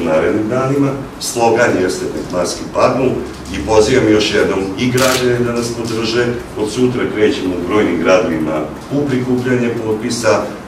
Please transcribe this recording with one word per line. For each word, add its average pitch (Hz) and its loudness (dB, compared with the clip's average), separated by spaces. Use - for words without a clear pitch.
u 85 -2
narednim 107 0
danima, 139 2
slogan 117 2
jeste 90 -2
„Nek 78 -6
maske - -2
padnu” - 2
i - -6
pozivam 110 4
još 104 2
jednom 98 2
i 123 0
građane 123 2
da 120 0
nas 117 -2
podrže. 113 -2
Od 104 -2
sutra 127 2
krećemo 98 2
u 87 -4
brojnim 95 2
gradovima - 2
u 143 0
prikupljanje 123 0
potpisa, 107 0